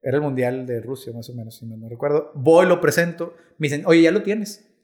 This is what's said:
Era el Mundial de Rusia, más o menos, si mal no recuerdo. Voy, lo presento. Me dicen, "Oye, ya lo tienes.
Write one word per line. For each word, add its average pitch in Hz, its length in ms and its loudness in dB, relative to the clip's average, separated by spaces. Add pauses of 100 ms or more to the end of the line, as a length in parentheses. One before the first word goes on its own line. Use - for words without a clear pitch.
Era 135 160 -2
el 151 60 0
Mundial 127 420 -4
de 120 160 -6
Rusia, 120 320 -12
más 117 160 -14
o 123 60 -16
menos, 110 220 -14
si 120 80 -18
mal 113 140 -14
no 113 80 -16
recuerdo. 143 480 -4
Voy, 160 300 6
lo 175 160 2
presento. 170 520 -2 (260)
Me 151 100 -4
dicen, 147 160 -6
"Oye, 165 160 6
ya 165 100 6
lo 202 120 0
tienes. 202 460 -8 (140)